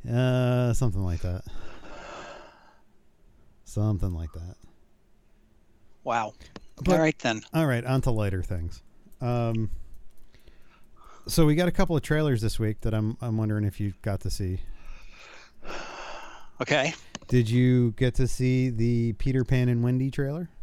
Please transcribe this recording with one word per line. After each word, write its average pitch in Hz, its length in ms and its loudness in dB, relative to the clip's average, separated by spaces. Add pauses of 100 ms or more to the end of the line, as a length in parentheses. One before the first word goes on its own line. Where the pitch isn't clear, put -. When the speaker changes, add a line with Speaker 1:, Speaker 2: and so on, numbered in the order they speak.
Speaker 1:
Uh, 123 640 4
something 110 320 4
like 87 180 -2
that. 90 200 -2 (2250)
Something 104 500 0
like 82 200 -6
that. 82 220 -12 (1500)
Speaker 2:
Wow. 113 300 -2 (500)
Speaker 1:
But 180 100 4
Speaker 2:
All 165 60 6
right, 160 180 2
then. 113 240 -2 (140)
Speaker 1:
all 160 100 4
right, 120 180 2
on 131 180 2
to 131 100 2
lighter 98 320 0
things. 87 400 -6 (360)
Um, 117 520 -2 (1500)
so - 220 4
we 151 80 6
got 175 120 4
a 175 40 2
couple 175 240 4
of 139 80 2
trailers 151 360 2
this 104 200 0
week 107 220 0
that 113 120 0
I'm, 110 260 0
I'm 117 160 -2
wondering 107 300 0
if 98 140 -4
you 101 140 -4 (100)
got 98 180 -2
to 95 80 -2
see. 92 300 -2 (2000)
Speaker 2:
Okay. 147 320 2 (340)
Speaker 1:
Did 120 220 2
you 123 440 4
get 127 220 0
to 131 120 4
see 127 420 2
the 117 440 0
Peter 131 300 0
Pan 127 260 4
and 120 140 2
Wendy 127 280 2
trailer? 147 400 -4 (120)